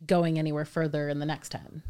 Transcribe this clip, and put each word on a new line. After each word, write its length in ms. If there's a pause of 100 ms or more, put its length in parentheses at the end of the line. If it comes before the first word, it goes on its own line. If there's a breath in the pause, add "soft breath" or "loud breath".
going 320
anywhere 260
further 460
in 80
the 80
next 240
ten? 400